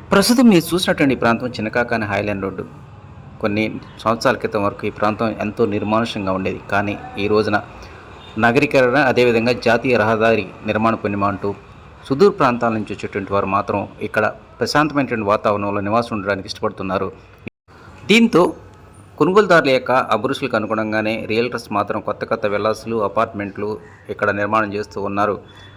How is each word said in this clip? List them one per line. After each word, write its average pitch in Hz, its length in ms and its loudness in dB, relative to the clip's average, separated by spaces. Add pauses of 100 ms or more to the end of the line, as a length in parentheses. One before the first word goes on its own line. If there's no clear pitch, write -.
(120)
ప్రస్తుతం 233 360 6
మీరు 170 260 4
చూసినటువంటి 170 400 2
ఈ 120 40 -2
ప్రాంతం 117 280 2
చిన్నకాకాని 117 580 -2
హైలాండ్ 101 380 -2
రోడ్డు. 95 220 -6 (760)
కొన్ని 107 400 -2 (200)
సంవత్సరాల 113 360 0
క్రితం 107 280 -2
వరకు 101 220 -4
ఈ 104 40 -2
ప్రాంతం 107 380 -2 (120)
ఎంతో 107 260 0
నిర్మానుష్యంగా 104 680 -2
ఉండేది. 95 280 -2 (100)
కానీ 101 280 -2 (200)
ఈ 101 100 -2
రోజున 104 340 2 (760)
నగరీకరణ, 127 580 4
అదేవిధంగా 123 560 2
జాతీయ 120 440 2
రహదారి 110 500 2 (200)
నిర్మాణ 110 280 0
పుణ్యమా 101 340 -2
అంటూ 98 260 -4 (540)
సుదూర 160 220 6
ప్రాంతాల 123 420 0
నుంచి 104 220 -6
వచ్చేటువంటి 98 380 -6
వారు 98 140 0
మాత్రం 98 420 -2 (140)
ఇక్కడ 107 240 0 (340)
ప్రశాంతమైనటువంటి 131 680 0
వాతావరణంలో 101 540 0
నివాసం 113 360 -2
ఉండడానికి 95 300 -4
ఇష్టపడుతున్నారు. 98 680 -4 (920)
దీంతో 208 480 4 (640)
కొనుగోలుదారుల 175 520 4
యొక్క 127 220 2
అభిరుచులకు 123 640 0
అనుగుణంగానే 107 680 -2
రియల్టర్స్ 117 460 -2
మాత్రం 104 280 -2
కొత్త - 240 -6
కొత్త 107 220 -4
విల్లాస్లు, 107 500 -2
అపార్ట్మెంట్లు 104 840 -4 (300)
ఇక్కడ 104 200 -2
నిర్మాణం 104 440 0
చేస్తూ 104 280 -8
ఉన్నారు. 98 380 -2 (360)